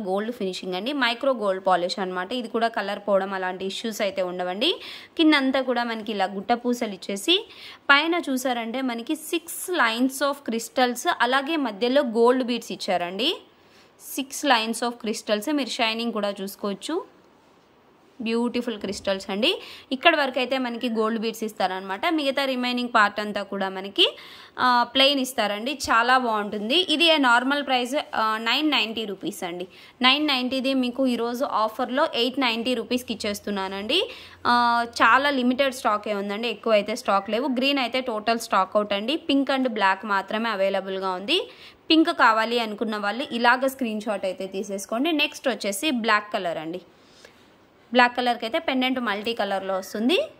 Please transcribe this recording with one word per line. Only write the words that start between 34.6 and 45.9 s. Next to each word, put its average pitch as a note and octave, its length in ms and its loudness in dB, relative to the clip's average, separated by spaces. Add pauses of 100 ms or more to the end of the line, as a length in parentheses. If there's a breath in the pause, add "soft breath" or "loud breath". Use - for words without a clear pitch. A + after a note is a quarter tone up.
చాలా B3+ 260 6 (120)
లిమిటెడ్ B3+ 420 2
స్టాకే G#3 400 0
ఉందండి, G#3 340 -4
ఎక్కువ A3+ 240 2
అయితే G#3+ 240 -4
స్టాక్ G3 320 2
లేవు. C4 240 -2
గ్రీన్ C#4 240 2
అయితే B3+ 160 -2 (100)
టోటల్ A3+ 380 -2
స్టాక్ F#3+ 320 2
అవుట్ G#3 200 -2
అండి. B3 160 -2 (140)
పింక్ C#4 280 2
and B3+ 100 2 (100)
బ్లాక్ G3 380 2
మాత్రమే G#3+ 400 -2
అవైలబుల్గా F#3+ 640 0
ఉంది. C#4+ 200 2 (500 loud breath)
పింక్ D#4+ 220 6 (120)
కావాలి A3+ 420 4
అనుకున్న G#3+ 300 -4 (100)
వాళ్ళు A#3 200 -4 (140)
ఇలాగ B3 260 4 (100)
స్క్రీన్ G#3+ 320 -4
షాట్ G3 240 -2
అయితే F#3+ 140 -8 (120)
తీసేసుకోండి. A3 540 -2 (100)
నెక్స్ట్ D4 320 -2
వచ్చేసి G3+ 340 -4 (160)